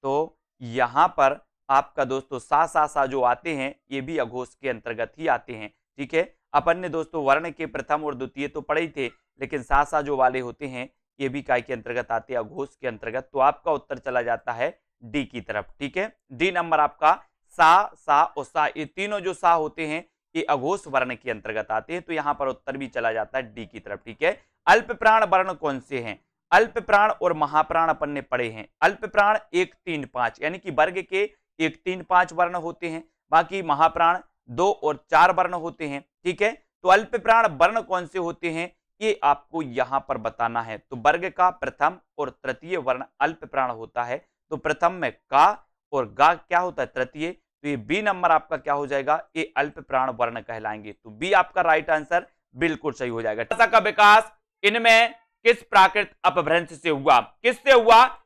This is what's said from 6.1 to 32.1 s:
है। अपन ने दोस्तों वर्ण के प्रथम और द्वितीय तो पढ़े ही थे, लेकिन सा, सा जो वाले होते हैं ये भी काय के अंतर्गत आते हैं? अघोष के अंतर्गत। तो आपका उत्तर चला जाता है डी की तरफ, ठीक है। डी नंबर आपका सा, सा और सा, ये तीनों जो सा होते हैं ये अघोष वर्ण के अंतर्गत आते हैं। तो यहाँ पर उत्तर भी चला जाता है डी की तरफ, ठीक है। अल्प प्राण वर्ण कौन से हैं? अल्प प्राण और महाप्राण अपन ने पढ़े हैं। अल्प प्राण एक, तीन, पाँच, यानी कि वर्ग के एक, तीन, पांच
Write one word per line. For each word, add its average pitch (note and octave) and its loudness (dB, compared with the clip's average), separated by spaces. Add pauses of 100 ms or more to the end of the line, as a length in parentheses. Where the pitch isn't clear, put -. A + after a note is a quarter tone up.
है। D#3+ -2 (200)
अपन E3 0
ने F3+ -10
दोस्तों D#3 -8
वर्ण D3+ 0
के D#3+ -10
प्रथम D3 -6
और D3 -6
द्वितीय C3 -10
तो D3 -10
पढ़े D3+ -4
ही E3+ -6
थे, C#3 -8 (340)
लेकिन C3+ -8
सा, C#3+ 2
सा D3+ -2
जो C#3+ -6
वाले C3 2
होते B2 -12
हैं B2+ -12 (300)
ये C3+ -4
भी C3+ -8
काय B2+ -2
के B2 -8
अंतर्गत A#2+ -8
आते A#2 -6
हैं? A#2+ -2
अघोष B2 -10
के - -10
अंतर्गत। A#2 -10
तो C#3 -6
आपका D3 0
उत्तर C#3 -6
चला B2 -4
जाता A#2 -4
है B2 -6 (260)
डी A#2+ -6
की A#2 -12
तरफ, G#2 -8 (140)
ठीक C#3 -8
है। G#3 -6 (200)
डी D3 -2
नंबर E3+ -2
आपका D3+ 2 (440)
सा, F3 6
सा C#3+ 2
और C#3 -8
सा, D3+ -2
ये D3+ -6
तीनों G3+ -6
जो F#3 -6
सा E3+ 2
होते D#3 -2
हैं D#3 -8 (300)
ये E3 -2
अघोष D3 -2
वर्ण B2+ -2
के A#2+ -10
अंतर्गत A2 -6
आते A2 -4
हैं। F3+ -8
तो E3+ -10
यहाँ D3 -4
पर C#3 -4
उत्तर C3 -8
भी C3+ -10
चला A#2 -4
जाता A2 -6
है A#2+ -10
डी A2 -12
की G#2 -18
तरफ, G2+ -12
ठीक A#2 -12
है। F#3+ 0 (300)
अल्प A3+ 4
प्राण A3 4
वर्ण F#3 0
कौन C#3+ -4
से C3+ -8
हैं? A2+ -10 (320)
अल्प A3 4
प्राण G#3 2
और F3 0
महाप्राण D#3 0
अपन D3+ -2
ने C#3+ -8
पढ़े B2 -4
हैं। A2 -14 (140)
अल्प G3+ 0
प्राण G#3 2 (160)
एक, F#3+ 0
तीन, D3+ -8
पाँच, A#2+ -6
यानी E3 -4
कि F3+ -12
वर्ग F3 0
के G3 -4 (300)
एक, D#3+ -4
तीन, F#3 -6
पांच F3+ 2